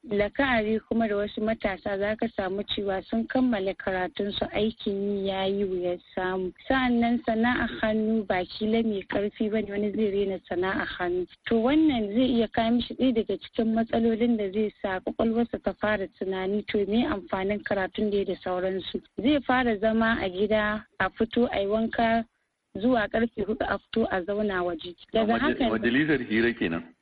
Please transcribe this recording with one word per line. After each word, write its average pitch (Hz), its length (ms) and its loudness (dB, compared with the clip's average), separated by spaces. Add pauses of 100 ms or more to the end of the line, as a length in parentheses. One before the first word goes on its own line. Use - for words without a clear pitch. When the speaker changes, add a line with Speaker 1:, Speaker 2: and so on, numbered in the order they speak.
Speaker 1:
la'akari 214 760 0
kuma 226 220 0
da 208 60 0
wasu 208 280 -4
matasa 202 560 -4
za 208 160 0
ka 226 100 -4 (100)
samu 196 280 -4
cewa 196 460 -4
sun 226 180 -2
kammala 226 480 0
karatunsu, 196 800 -4
aikin 214 400 -2
yi 196 320 -2
ya 190 160 -2
yi 196 220 0
wuyar 180 340 -2 (160)
samu. 185 380 -2 (140)
Sa'annan 240 600 2
sana'a 233 400 2 (140)
hannu 220 440 2
ba 185 200 0
kila 220 380 0
mai 208 280 -2
karfi 208 400 -2
ba 220 100 0
ne, 202 100 -6
wani 208 200 -2
zai 208 200 0
rena 196 280 0 (100)
sana'a 185 380 -2
hannu. 180 400 -2 (200)
To 233 80 2
wannan 240 600 4
zai 254 160 4
iya 233 160 2
kawo 226 240 0
mishi 240 240 0
ɗaya 254 180 2
daga 202 240 0
cikin 226 380 -2
matsalolin 226 640 2
da 202 140 -2
zai 214 300 0
sa 190 200 -2
kwakwalwarsa 226 640 0
ta 190 180 -2
fara 208 340 0
tunani, 190 520 -2
to - 100 -2 (100)
me 220 160 2
amfanin 196 640 -2
karatun 196 420 -2
da 202 80 0
ya 196 80 2
da 185 140 -2
sauransu. 185 640 -4 (200)
Zai 285 240 4
fara 247 340 2
zama 226 440 2
a 196 60 -2
gida, 214 560 0 (140)
a 190 100 0
fito 233 420 0
a - 80 -2
yi 202 80 0
wanka, 226 560 0 (560)
zuwa 220 320 2
karfe 220 320 -2
hudu 202 240 -2
a 196 100 -2
fito - 320 -2
a 185 140 -2
zauna 202 400 -2
waje. 175 320 -6 (180)
Daga 220 220 4
Speaker 2:
A 233 40 0
maja-, 269 200 0
Speaker 1:
haka 240 100 2
Speaker 2:
majalisar 147 540 2
hira 113 300 2
kenan. 85 300 -2 (180)